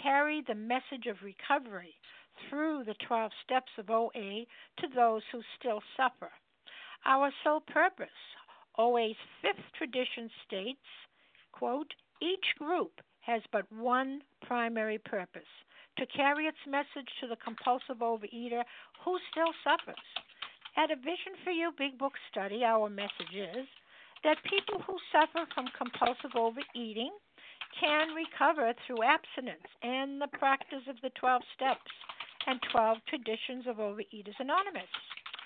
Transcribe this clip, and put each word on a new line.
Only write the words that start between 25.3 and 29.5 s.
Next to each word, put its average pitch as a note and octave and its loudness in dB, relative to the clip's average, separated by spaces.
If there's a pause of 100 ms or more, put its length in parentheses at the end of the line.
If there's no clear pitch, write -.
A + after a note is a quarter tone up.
from B3+ -4
compulsive A#3+ 0
overeating A#3 -2 (640)
can D#4 4
recover D#4 2 (120)
through A#3+ -2
abstinence B3 2 (180)